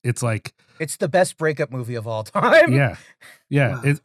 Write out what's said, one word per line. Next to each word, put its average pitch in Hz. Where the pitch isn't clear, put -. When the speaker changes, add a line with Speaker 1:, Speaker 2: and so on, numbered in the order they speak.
Speaker 1:
It's 120
like 110
Speaker 2:
It's 160
the 175
best 180
breakup 151
movie 123
of 110
all 110
<laughs> -
time. 262
Speaker 1:
Yeah. 131
Yeah. 135
Speaker 3:
Wow. 120
Speaker 1:
It, 143